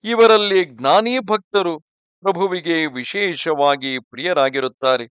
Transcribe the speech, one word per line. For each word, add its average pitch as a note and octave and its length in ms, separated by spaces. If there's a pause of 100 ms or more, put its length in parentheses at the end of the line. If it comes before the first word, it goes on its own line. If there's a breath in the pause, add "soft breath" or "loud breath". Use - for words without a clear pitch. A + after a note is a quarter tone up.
ಇವರಲ್ಲಿ G#3+ 600
ಜ್ಞಾನಿ D#3+ 540
ಭಕ್ತರು G3 600 (420)
ಪ್ರಭುವಿಗೆ F3 680
ವಿಶೇಷವಾಗಿ C#3+ 1120
ಪ್ರಿಯರಾಗಿರುತ್ತಾರೆ. C3 1160